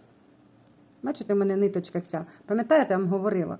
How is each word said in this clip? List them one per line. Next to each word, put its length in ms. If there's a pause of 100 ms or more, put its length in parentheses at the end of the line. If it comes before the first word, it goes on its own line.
(1040)
Бачите, 300
в 40
мене 180
ниточка 460
ця. 240 (200)
Пам'ятаєте, 480
я 40
вам 100
говорила, 520